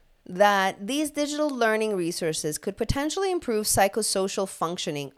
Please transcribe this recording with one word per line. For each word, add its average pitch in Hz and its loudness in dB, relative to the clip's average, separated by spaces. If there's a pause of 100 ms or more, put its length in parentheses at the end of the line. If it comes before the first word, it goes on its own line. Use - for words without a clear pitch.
(240)
that 190 2
these 285 0
digital 294 0
learning 220 2
resources 165 -2
could - -6
potentially 302 0
improve 226 -2
psychosocial 196 0
functioning 160 -4